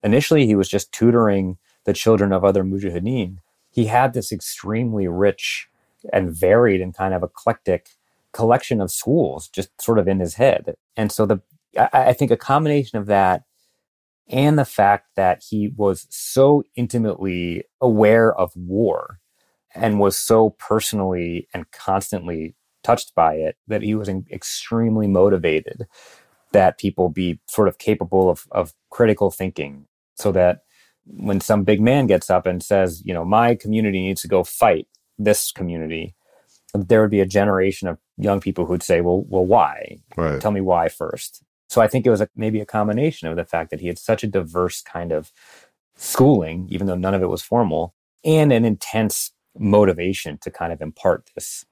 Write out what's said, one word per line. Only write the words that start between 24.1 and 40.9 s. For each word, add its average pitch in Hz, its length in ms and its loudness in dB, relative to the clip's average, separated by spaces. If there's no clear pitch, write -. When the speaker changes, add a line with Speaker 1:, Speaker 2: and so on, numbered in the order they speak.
Speaker 1:
extremely 110 760 -2
motivated 92 760 2
that 92 260 4
people 92 300 0
be 90 380 -4
sort 104 200 0
of - 100 -2
capable 95 520 0
of, - 220 -4
of 80 220 -4
critical 104 400 2
thinking, 71 560 -8
so 104 160 -2
that 90 300 2
when 98 340 -4
some 104 240 0
big 104 160 2
man 123 280 2
gets 98 240 2
up 90 160 0
and 90 160 -4
says, 92 420 -2
you 90 80 -8
know, 85 120 -6
"My 117 280 2
community 107 480 -2
needs 95 200 -4
to 87 60 -12
go 90 160 2
fight 95 440 0
this 104 320 0
community," 85 640 -10
there 107 280 2
would 104 100 2
be 101 80 2
a 98 80 4
generation 98 600 0
of 82 120 -8
young 101 220 0
people 90 260 -4
who'd 82 160 -4
say, 87 200 0
"Well, 87 280 0
well, 92 160 0
why? 92 540 0
Speaker 2:
Right. 76 240 -2
Speaker 1:
Tell 107 100 -2
me 98 100 -2
why 87 280 2
first." - 540 -12